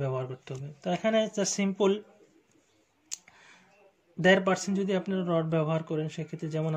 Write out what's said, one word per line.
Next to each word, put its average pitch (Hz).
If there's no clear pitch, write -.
ব্যবহার 131
করতে -
হবে। 135
তো -
এখানে 220
just 196
সিম্পল 196
দেড় 190
পার্সেন্ট 190
যদি 196
আপনি 190
রড 165
ব্যবহার 160
করেন, 156
সেক্ষেত্রে 160
যেমন 156